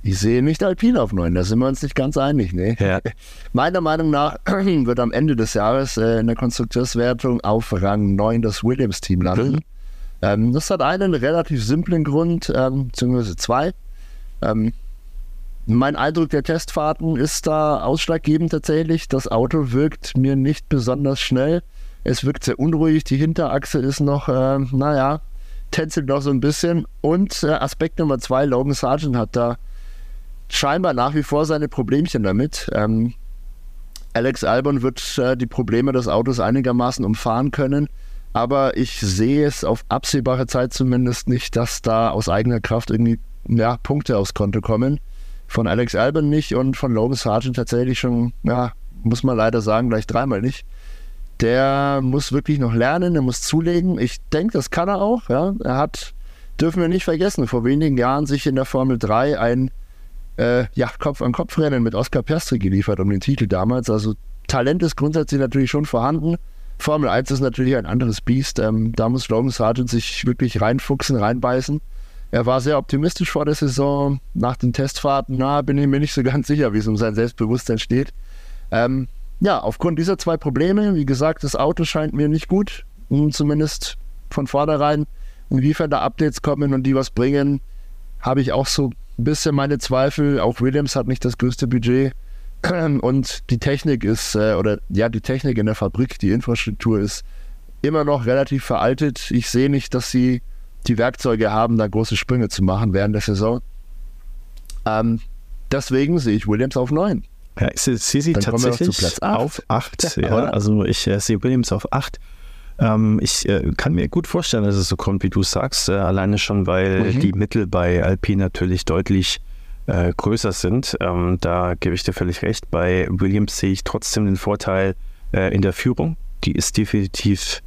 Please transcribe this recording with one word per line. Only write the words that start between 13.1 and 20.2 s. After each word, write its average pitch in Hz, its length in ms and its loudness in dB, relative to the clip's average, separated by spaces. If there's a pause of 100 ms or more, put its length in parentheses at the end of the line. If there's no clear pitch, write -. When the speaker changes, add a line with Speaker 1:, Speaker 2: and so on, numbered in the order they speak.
Speaker 1:
zwei. 139 360 0 (720)
Ähm, 110 320 0 (920)
mein 131 300 2
Eindruck 156 340 0
der 147 140 0
Testfahrten 160 720 -2
ist 147 320 -2
da 156 360 2
ausschlaggebend 156 680 2
tatsächlich. 160 560 0
Das 131 200 -2
Auto 127 440 2
wirkt 143 440 0
mir 135 200 4